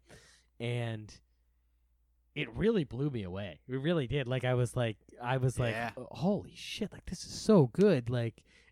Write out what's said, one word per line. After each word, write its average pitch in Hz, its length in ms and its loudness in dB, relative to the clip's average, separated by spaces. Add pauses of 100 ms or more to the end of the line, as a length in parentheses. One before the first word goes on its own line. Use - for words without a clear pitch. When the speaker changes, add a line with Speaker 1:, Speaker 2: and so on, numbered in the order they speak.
(600)
Speaker 1:
And 117 500 -6 (1200)
it 127 200 -6
really 180 300 2
blew 131 240 -4
me 120 140 -4
away. 92 440 -8
It 127 140 -6
really 156 260 0
did. 127 220 -4
Like, 127 160 -2
I 127 100 2
was 123 220 0
like, 117 220 -2 (240)
I 127 160 0
was 127 200 0
like, 120 140 0
Speaker 2:
Yeah. 113 240 -4
Speaker 1:
"Oh, 127 140 -12
holy 180 440 -2
shit, - 380 -8
like, - 140 -20
this - 180 -10
is - 80 -14
so 175 360 8
good." 147 420 4
Like, 117 320 -2 (300)